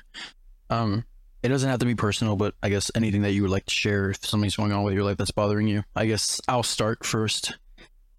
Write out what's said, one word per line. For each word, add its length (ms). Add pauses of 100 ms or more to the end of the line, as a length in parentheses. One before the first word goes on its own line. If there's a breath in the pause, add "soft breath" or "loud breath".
(680 loud breath)
Um, 360 (360)
it 80
doesn't 200
have 100
to 60
be 100
personal, 400
but 260
I 80
guess 260
anything 280
that 80
you 100
would 100
like 140
to 80
share 380
if 140
something's 300
going 160
on 120
with 100
your 100
life 140
that's 140
bothering 360
you. 160 (120)
I 100
guess 420
I'll 160
start 420
first. 520 (600 loud breath)